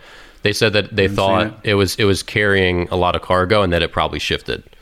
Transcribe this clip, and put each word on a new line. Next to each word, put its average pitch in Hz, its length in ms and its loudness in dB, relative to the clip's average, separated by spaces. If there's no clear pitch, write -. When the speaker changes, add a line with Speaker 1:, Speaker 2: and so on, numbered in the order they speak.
Speaker 1:
they 104 100 0
said 110 200 0
that 104 220 -2
they 98 80 2
Speaker 2:
Haven't 98 120 0
seen 98 100 0
Speaker 1:
thought 95 220 2
Speaker 2:
it. - 240 -6
Speaker 1:
it - 20 2
was, 98 220 2
it 110 100 -2
was 98 160 2
carrying 95 680 0
a 95 60 -4
lot 87 180 0
of 82 80 -4
cargo 92 400 2
and 87 100 0
that 85 80 2
it 80 100 -4
probably 76 280 -2
shifted. - 420 -6